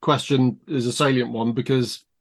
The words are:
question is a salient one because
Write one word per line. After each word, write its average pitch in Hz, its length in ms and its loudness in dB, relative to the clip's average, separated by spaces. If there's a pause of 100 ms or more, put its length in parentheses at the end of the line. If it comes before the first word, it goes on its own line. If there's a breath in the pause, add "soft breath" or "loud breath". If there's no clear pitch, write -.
question 127 640 2
is 127 200 -2
a 120 60 -2
salient 131 380 0
one 117 220 -2
because 123 520 -2 (160)